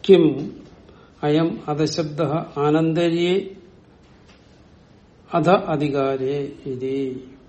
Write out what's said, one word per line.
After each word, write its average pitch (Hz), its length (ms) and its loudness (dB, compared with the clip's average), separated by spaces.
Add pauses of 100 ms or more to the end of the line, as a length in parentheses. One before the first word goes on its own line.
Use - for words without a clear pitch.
"കിം 156 440 6 (680)
അയം 165 440 2
അധശബ്ദ 151 540 -4 (360)
ആനന്ദര്യേ 165 920 0 (1800)
അധ 165 160 2
അധികാരേ 139 1000 0 (140)
ഇതി." 131 640 -6 (200)